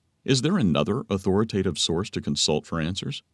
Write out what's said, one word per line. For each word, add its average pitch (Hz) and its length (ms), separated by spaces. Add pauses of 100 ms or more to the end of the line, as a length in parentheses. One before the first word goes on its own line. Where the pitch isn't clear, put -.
(240)
Is 127 180
there 180 160
another 92 500
authoritative 95 720
source 87 320
to 87 100
consult 76 460
for 82 140
answers? 92 420 (120)